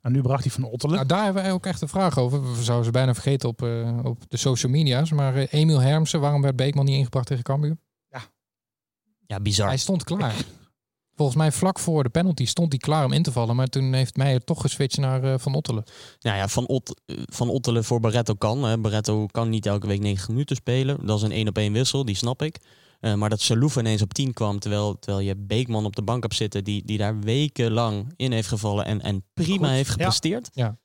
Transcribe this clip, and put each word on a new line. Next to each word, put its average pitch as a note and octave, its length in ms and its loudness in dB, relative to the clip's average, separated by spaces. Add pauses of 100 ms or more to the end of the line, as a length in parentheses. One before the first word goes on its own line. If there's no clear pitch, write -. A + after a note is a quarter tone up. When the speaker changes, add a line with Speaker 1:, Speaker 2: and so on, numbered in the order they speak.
Speaker 1:
En B2 100 0
nu C3+ 100 4
bracht B2+ 220 0
hij B2+ 80 0
Van C3 120 -4
Ottelen. B2 320 -2
Speaker 2:
Nou, C3+ 120 0
daar F3+ 160 2
hebben G3 200 0
wij F#3+ 80 0
ook F#3 140 -2
echt F#3 160 -4
een D#3 60 -4
vraag F#3+ 300 2
over. B2+ 380 0
We A#2+ 80 -2
zouden A#2+ 220 2
ze A#2 60 2
bijna B2+ 220 4
vergeten C3+ 360 0
op, A2+ 140 -6
eh, A#2 400 -2
op B2 260 -4
de - 80 -6
social B2+ 340 0
media's. D3 400 2
Maar, C#3 240 2
eh, C3+ 120 0 (120)
Emiel D#3 220 6
Hermsen, D#3 380 2
waarom C#3+ 220 2
werd C3+ 140 2
Beekman C#3 300 2
niet C#3 120 2
ingebracht C3 300 0
tegen B2 160 -2
Cambuur? D3 340 -2 (320)
Speaker 1:
Ja. B2+ 120 -14 (1040)
Speaker 3:
Ja, G2 140 -8
bizar. G2+ 280 2
Speaker 2:
Hij C3 100 2
stond F3+ 260 0
klaar. D#3+ 420 -2 (720)
Volgens C#3 220 0
mij D#3 140 4
vlak F#3 280 0
voor D#3 240 2
de B2+ 60 0
penalty E3 360 2
stond E3+ 260 0
hij C3+ 80 0
klaar D3+ 260 2
om B2+ 80 2
in D#3 100 4
te D3 80 0
vallen. A#2+ 240 0
Maar C3 120 2
toen C3 260 0
heeft C3 220 0
Meijer C3+ 280 2
toch - 180 -2
geswitcht - 380 0
naar, C3 240 0
eh, C3+ 160 2
Van C3+ 160 -2
Ottelen. B2 280 -2 (360)
Speaker 3:
Nou G#2 180 0
ja, G2 100 0
Van B2 200 0
Ot-, - 380 -4
eh, - 100 -10 (100)
Van - 240 -2
Ottelen A#2+ 340 0
voor A#2 160 0
Barretto A2+ 340 2
kan, A2 300 0
hè. A2+ 140 2
Barretto G#2+ 480 0
kan A2+ 240 -2
niet A2 160 -2
elke G2+ 220 0
week G2+ 120 0
negentig G2+ 300 -2
minuten C3 260 -2
spelen. C3 500 -2
Dat G#2+ 120 2
is G#2 60 0
een A2 80 0
één-op-één G#2+ 420 0
wissel, C3 320 0
die G#2 100 -2
snap A#2 260 -4
ik. D#3 180 -6 (400)
Eh, A2 140 0
maar G#2 160 0
dat G#2+ 120 -2
Salouf A#2+ 360 2
ineens A2 240 2
op G#2 120 0
tien C3+ 200 -2
kwam, G2+ 260 -2
terwijl, G#2 400 -2
terwijl G2 260 -4
je G2 100 -2
Beekman G#2+ 500 -2
op G2 100 -4
de - 60 -4
bank A2+ 220 -2
hebt A2+ 120 -4
zitten, G2+ 280 -2
die, G#2 220 -4
die A2 120 -4
daar G#2+ 220 -2
wekenlang A2+ 960 0
in B2+ 160 -2
heeft A2+ 160 0
gevallen G#2 380 -2
en, G#2 160 -2
en G2 220 -4 (100)
prima F3 340 0
Speaker 1:
Goed, C3 80 2
Speaker 3:
heeft C3+ 120 0
Speaker 1:
ja. C3 60 -2
Speaker 3:
gepresteerd. F#3+ 600 -2
Speaker 2:
Ja. A#2 320 -2